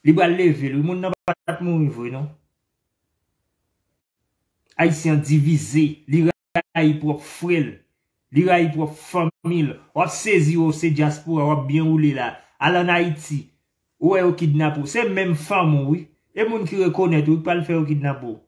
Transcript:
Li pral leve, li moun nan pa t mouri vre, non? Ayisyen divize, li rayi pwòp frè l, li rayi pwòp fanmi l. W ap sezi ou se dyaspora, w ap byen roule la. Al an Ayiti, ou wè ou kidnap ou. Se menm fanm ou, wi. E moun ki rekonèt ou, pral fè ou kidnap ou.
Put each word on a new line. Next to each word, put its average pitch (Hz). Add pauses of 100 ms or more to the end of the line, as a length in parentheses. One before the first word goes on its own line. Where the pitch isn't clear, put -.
Li 156
pral 175
leve, 139
li 139
moun 180
nan 185 (120)
pa - (240)
t 175
mouri 165
vre, 120
non? 143 (2500)
Ayisyen 160
divize, 147 (220)
li 151
rayi 165
pwòp 151
frè 175
l, 113 (640)
li 151
rayi 175
pwòp 151
fanmi 165
l. 123 (240)
W 165
ap 180
sezi 170
ou 160
se 165
dyaspora, 147
w 147
ap 135
byen 156
roule 156
la. 120 (320)
Al 175
an 180
Ayiti, 165 (580)
ou 175
wè 185
ou 180
kidnap 151
ou. 143
Se 240
menm 190
fanm 165
ou, 139
wi. 175 (320)
E 220
moun 220
ki 196
rekonèt 165
ou, 156
pral 170
fè 170
ou 160
kidnap 139
ou. 113